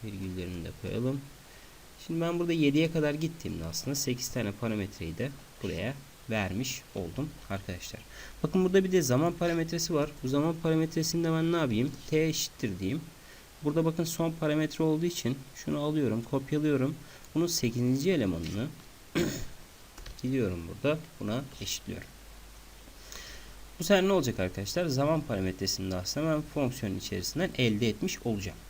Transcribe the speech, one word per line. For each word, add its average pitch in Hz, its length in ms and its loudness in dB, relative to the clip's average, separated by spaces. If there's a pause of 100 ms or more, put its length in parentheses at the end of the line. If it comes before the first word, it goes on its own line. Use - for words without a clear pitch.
virgüllerini 92 600 -6
de 85 60 -6 (120)
koyalım. 120 380 -2 (840)
Şimdi 165 140 -2
ben 170 180 0
burada 170 140 2
yediye 160 400 6
kadar 151 220 2
gittiğimde 120 500 -4
aslında 82 300 -4
sekiz 127 340 -2
tane 107 240 -2
parametreyi 98 680 -4
de 131 120 -2 (320)
buraya 92 320 -4 (360)
vermiş 104 520 -2 (120)
oldum 98 360 -4 (200)
arkadaşlar. 98 500 -8 (420)
Bakın 185 220 4
burada 190 200 8
bir 185 80 0
de 185 100 8
zaman 139 300 4
parametresi 170 600 0
var. 147 160 2 (120)
Bu 127 60 -2
zaman 143 340 4
parametresinde 160 680 2
ben 160 200 4
ne 170 40 4
yapayım? 127 360 2 (180)
T 160 160 6
eşittir 123 520 -2
diyeyim. 101 220 0 (640)
Burada 151 200 4
bakın 165 200 2
son 165 280 0
parametre 156 520 2
olduğu 156 220 4
için 143 320 0 (160)
şunu 151 240 -2
alıyorum, 143 520 2
kopyalıyorum. 143 640 2 (400)
Bunun 165 120 4
sekizinci 127 640 2
elemanını 95 560 0 (480)
<clears throat> - 80 4 (1000)
gidiyorum 101 460 0
burada 139 300 -2 (220)
buna 110 240 -2 (160)
eşitliyorum. - 480 -8 (1700)
Bu 165 60 -4
sefer 196 180 8
ne 196 100 6
olacak 131 280 4
arkadaşlar? 98 460 0
Zaman 147 340 2
parametresini 95 680 -2
de 92 60 0
aslında 151 380 0
ben 151 80 0
fonksiyonun 127 560 -2
içerisinden 104 600 -2
elde 113 300 4
etmiş 135 360 -2
olacağım. 101 340 -2 (120)